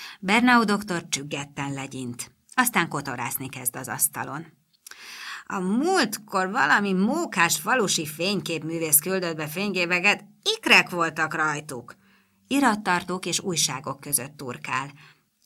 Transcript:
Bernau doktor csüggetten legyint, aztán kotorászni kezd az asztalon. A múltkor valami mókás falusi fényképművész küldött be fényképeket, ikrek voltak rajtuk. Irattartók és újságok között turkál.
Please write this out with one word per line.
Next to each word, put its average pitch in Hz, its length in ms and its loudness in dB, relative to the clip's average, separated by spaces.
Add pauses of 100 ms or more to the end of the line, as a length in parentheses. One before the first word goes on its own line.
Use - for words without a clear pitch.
(200)
Bernau 233 440 6
doktor 202 440 0
csüggetten 143 640 -6
legyint, 131 600 -10 (220)
aztán 202 340 2
kotorászni 131 600 -6
kezd 127 280 -8
az 131 120 -10
asztalon. 131 580 -4 (1000)
A - 120 -6
múltkor 214 920 0
valami 202 420 4
mókás 190 680 2
falusi 190 480 2
fényképművész 160 920 0
küldött 180 380 -2
be 151 100 -4
fényképeket, 180 800 0 (320)
ikrek 196 340 6
voltak 160 440 -2
rajtuk. 151 600 -4 (540)
Irattartók 185 800 0
és 170 140 -2
újságok 139 600 -4
között 139 360 -6
turkál. 135 560 -6 (540)